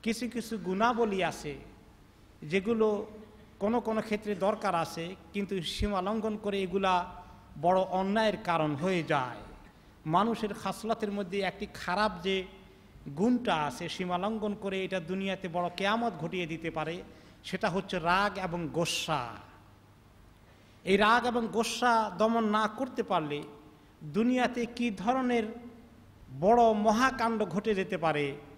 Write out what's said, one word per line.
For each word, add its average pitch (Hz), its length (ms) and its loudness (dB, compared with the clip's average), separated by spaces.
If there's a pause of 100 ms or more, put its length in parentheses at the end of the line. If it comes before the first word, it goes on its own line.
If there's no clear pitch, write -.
কিছু 226 260 -4
কিছু 226 280 -6
গুণাবলী 196 640 0
আছে 147 360 -4 (840)
যেগুলো 208 600 2 (540)
কোনো 226 200 2
কোনো 226 220 -2
ক্ষেত্রে 214 340 -2
দরকার 196 400 0
আছে, 165 400 -4 (180)
কিন্তু 196 280 -2
সীমা 196 400 -2
লঙ্ঘন 214 360 -2
করে 202 240 -2
এগুলা 185 640 0 (380)
বড় 180 180 6
অন্যায়ের 196 580 2
কারণ 160 380 2
হয়ে 170 280 0
যায়। 131 340 -2 (680)
মানুষের 202 480 2
খাসলাতের 214 580 -4
মধ্যে 202 300 -4
একটি 190 320 -4
খারাপ 202 380 0 (120)
যে 190 200 0 (760)
গুণটা 233 380 4
আছে, 151 340 -2
সীমা 180 280 -2
লঙ্ঘন 208 360 -2
করে 190 320 -4
এটা 185 140 -2
দুনিয়াতে 190 480 -4
বড় 175 300 -2
কেয়ামত 220 440 0
ঘটিয়ে 170 260 -4
দিতে 165 240 -6
পারে, 160 320 -6 (400)
সেটা 190 260 -2
হচ্ছে 190 300 -2
রাগ 190 380 2
এবং 175 300 -4
গোস্বা। 143 640 -2 (1500)
এই 190 140 4
রাগ 226 280 6
এবং 233 220 0
গোস্বা 220 680 2
দমন 226 260 4
না 214 240 2
করতে 247 360 -4
পারলে 147 400 -2 (600)
দুনিয়াতে 240 640 2
কী 233 260 -2
ধরনের 240 520 0 (960)
বড় 226 340 8
মহাকাণ্ড 226 720 2
ঘটে 202 300 0
যেতে 185 220 -2
পারে 147 380 0 (220)